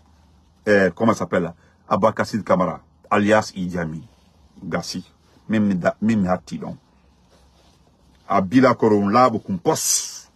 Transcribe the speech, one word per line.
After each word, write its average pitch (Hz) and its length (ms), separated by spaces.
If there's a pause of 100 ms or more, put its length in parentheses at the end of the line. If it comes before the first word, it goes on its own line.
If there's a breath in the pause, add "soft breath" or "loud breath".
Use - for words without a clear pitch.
(640)
Eh, 98 280
comment 113 200
ça 95 60
s'appelle ? 87 340 (380 soft breath)
Aboubacar 107 360
Sidiki 104 180
Kamara, 87 360 (280)
alias 104 460
Idi 90 240
Amin. 80 240 (600)
Gassi. 92 400 (440)
Mimi 104 260
da, 92 280
Mimi 107 260
Hati, 90 320
donc. 87 180 (1500)
Abila 113 480
Koron, 104 320
là, 123 200
beaucoup 110 240
de 95 60
postes. - 800